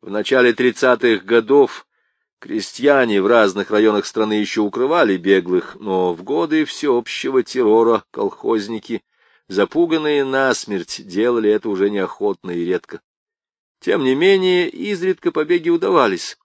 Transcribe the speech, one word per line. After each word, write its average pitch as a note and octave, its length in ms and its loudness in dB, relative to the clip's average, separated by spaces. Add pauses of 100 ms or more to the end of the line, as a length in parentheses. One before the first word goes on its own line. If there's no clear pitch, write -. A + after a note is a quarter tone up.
В - 80 -18
начале A#2+ 420 2
тридцатых A#2+ 720 2
годов A#2 640 2 (520)
крестьяне A#2 840 0
в F#2+ 60 0
разных G2+ 440 2
районах G#2 340 2
страны G#2+ 280 -4
еще G#2+ 320 -2
укрывали B2 500 0
беглых, F2+ 640 0
но F#2 340 -2
в E2+ 100 -12
годы D3+ 420 -2
всеобщего C3 760 -2
террора A2+ 720 2
колхозники, G#2+ 880 -6 (460)
запуганные D3+ 760 0
насмерть, A#2+ 840 -2
делали A2 420 0
это G#2+ 200 0
уже G2 200 0
неохотно G2 600 -6
и E2+ 140 -4
редко. F2 360 -6 (800)
Тем - 240 -2
не C3 100 2
менее, F#3 560 2
изредка F#3 640 -4
побеги D#3+ 380 -2
удавались. E3 760 0